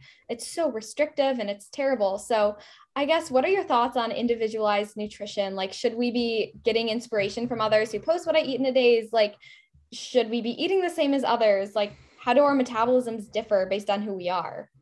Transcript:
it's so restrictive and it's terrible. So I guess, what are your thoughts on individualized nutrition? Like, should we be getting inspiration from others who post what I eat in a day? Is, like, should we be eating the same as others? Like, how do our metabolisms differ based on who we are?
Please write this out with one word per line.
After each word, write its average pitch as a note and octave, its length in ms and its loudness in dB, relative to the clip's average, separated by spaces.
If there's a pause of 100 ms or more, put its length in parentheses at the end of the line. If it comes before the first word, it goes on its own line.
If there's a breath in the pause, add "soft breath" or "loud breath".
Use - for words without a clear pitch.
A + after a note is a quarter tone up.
(300 soft breath)
it's - 220 -10
so E4 200 0
restrictive C4+ 680 -2
and G3+ 100 -4
it's G3+ 200 -10
terrible. G#3+ 500 0
So G#3 380 0 (380 soft breath)
I C#4+ 100 0
guess, D#4+ 260 0
what B3+ 140 4
are F4 40 2
your G4 140 2
thoughts A#3+ 340 0
on A3+ 140 -2
individualized A3 880 -2
nutrition? G3+ 580 -6
Like, F#3+ 180 -4
should A#3 220 -2
we A#3+ 160 0
be A3+ 420 -2 (100)
getting A3+ 260 0
inspiration A3 580 -4
from A#3 140 -4
others G#3+ 300 2
who G#3 80 -4
post E4+ 280 -2
what D#4 80 2
I D#4+ 60 4
eat C4 180 -2
in C4+ 60 2
a C4 80 2
day? A#3+ 240 6
Is, G#3+ 160 -4
like, G#3+ 220 2 (580 soft breath)
should A#3 360 0
we A#3 120 -2
be A#3 100 -4 (100)
eating F#4+ 200 2
the F4 80 0
same D#4 240 0
as C4+ 100 0
others? G#3 520 2
Like, G#3 180 -2 (260)
how B3 140 0
do C#4 100 6
our C#4+ 120 4
metabolisms A#3+ 760 0
differ G#3 380 0
based G3+ 200 -4
on G3+ 120 0
who G#3+ 120 -6
we F3+ 160 -6
are? - 400 -6 (120)